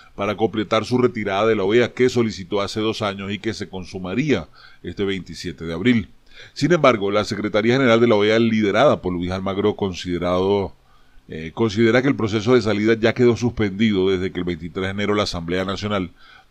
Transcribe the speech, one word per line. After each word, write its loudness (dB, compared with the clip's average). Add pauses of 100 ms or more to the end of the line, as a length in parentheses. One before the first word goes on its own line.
(140)
para -4
completar -2
su 0
retirada 0
de 2
la -2
oea, 2
que 2
solicitó -2
hace -4
dos -2
años -4
y -8
que -6
se -10
consumaría -4 (380)
este -4
veintisiete -8
de -6
abril. 0 (440)
Sin 0
embargo, 2
la 2
Secretaría 0
General 4
de 4
la 6
oea, 4
liderada 2
por -2
Luis -4
Almagro, 0
considerado, -2 (560)
eh, -12
considera 2
que 0
el 0
proceso 0
de 6
salida 2
ya 0
quedó 2
suspendido 0
desde -2
que -8
el -4
veintitrés -6
de -4
enero -2
la 0
Asamblea -4
Nacional -4 (380)